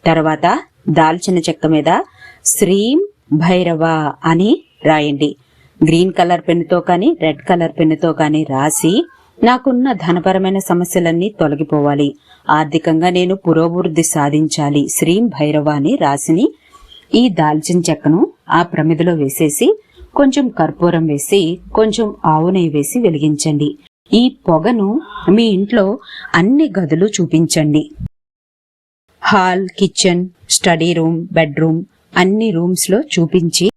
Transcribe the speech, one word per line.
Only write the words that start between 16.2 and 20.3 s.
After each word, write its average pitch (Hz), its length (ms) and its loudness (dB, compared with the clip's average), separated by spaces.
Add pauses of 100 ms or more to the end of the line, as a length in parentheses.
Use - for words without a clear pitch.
ఈ 226 100 4 (160)
దాల్చిన 156 400 0 (100)
చెక్కను 165 320 2 (360)
ఆ 170 40 4 (120)
ప్రమిదలో 165 480 0
వేసేసి, 147 480 0 (500)
కొంచెం 277 300 2 (100)